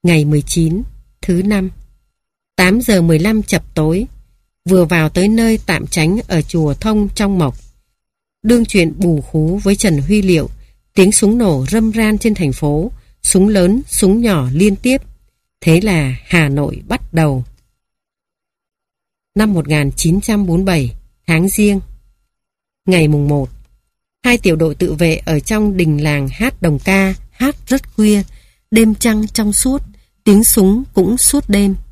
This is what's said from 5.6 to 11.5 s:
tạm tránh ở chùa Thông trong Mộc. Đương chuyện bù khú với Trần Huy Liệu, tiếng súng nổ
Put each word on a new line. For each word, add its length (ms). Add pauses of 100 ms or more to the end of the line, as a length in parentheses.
tạm 200
tránh 320 (100)
ở 140
chùa 320
Thông 400
trong 240
Mộc. 180 (880)
Đương 220
chuyện 340
bù 220
khú 420
với 140
Trần 220
Huy 240
Liệu, 280 (440)
tiếng 180
súng 260
nổ 280